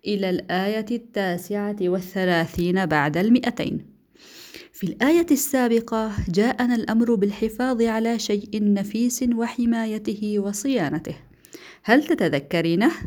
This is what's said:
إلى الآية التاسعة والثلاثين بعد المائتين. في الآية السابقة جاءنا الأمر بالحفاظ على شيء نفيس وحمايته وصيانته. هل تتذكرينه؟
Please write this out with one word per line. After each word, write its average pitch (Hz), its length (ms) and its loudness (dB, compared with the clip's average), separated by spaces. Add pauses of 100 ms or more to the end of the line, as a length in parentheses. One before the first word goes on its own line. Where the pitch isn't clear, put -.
إلى 196 220 -2
الآية 196 640 -2
التاسعة 208 880 -4
والثلاثين 180 1040 0
بعد 151 320 2
المائتين. 240 680 0 (880)
في - 100 -12
الآية 311 480 2
السابقة 233 800 0 (180)
جاءنا 240 460 2
الأمر 226 400 2
بالحفاظ 220 680 0
على 226 380 0
شيء 208 540 0
نفيس 220 520 0 (100)
وحمايته 220 1040 -2
وصيانته. 196 760 -2 (680)
هل 262 200 4
تتذكرينه؟ 170 880 2 (160)